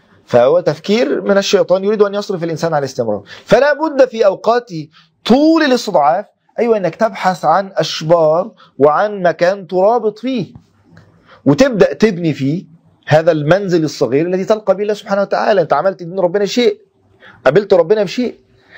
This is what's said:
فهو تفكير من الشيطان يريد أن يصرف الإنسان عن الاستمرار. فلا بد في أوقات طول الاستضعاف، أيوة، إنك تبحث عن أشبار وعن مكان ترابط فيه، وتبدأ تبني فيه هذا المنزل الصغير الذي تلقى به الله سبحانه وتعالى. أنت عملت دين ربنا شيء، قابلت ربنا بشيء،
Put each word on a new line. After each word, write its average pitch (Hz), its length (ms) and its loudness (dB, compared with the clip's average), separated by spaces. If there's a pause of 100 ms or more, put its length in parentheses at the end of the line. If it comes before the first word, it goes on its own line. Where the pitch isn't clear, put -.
(240)
فهو 135 360 2
تفكير 202 600 -2
من 196 180 0
الشيطان 190 460 0
يريد 208 180 2
أن 202 120 0
يصرف 196 300 -6
الإنسان 165 300 -4
عن 147 40 0
الاستمرار. 117 440 -6 (220)
فلا 269 280 2
بد 277 360 0
في 220 180 -2
أوقات 196 440 -2 (540)
طول 311 380 4
الاستضعاف، 196 640 0 (320)
أيوة، 226 180 0
إنك 175 180 -4
تبحث 190 500 -4
عن 185 320 0
أشبار 160 760 0 (260)
وعن 180 440 2
مكان 175 440 0
ترابط 208 520 0
فيه، 240 340 -6 (920)
وتبدأ 208 480 2
تبني 175 400 0
فيه 143 320 -4 (420)
هذا 160 260 2
المنزل 165 520 0
الصغير 139 420 -2
الذي 185 180 -4
تلقى 208 320 0
به 202 60 0
الله 208 120 -2
سبحانه 202 280 -4
وتعالى. 202 380 0
أنت 151 120 0
عملت 165 300 -2
دين 175 160 -10
ربنا 190 260 0
شيء، 214 360 0 (640)
قابلت 196 300 2
ربنا 180 280 2
بشيء، 170 320 -4 (440)